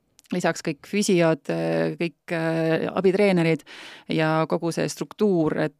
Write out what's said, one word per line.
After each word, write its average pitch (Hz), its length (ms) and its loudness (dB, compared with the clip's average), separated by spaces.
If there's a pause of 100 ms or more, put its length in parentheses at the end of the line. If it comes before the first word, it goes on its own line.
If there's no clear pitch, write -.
(320)
Lisaks 180 300 0
kõik - 220 -6
füsiod, 170 640 2
äh, 165 460 -2
kõik, 170 380 -8
äh, 160 580 -2
abitreenerid 180 680 2 (480)
ja 160 380 0
kogu 170 260 -2
see 160 160 -2
struktuur, 170 680 0
et, 156 220 -4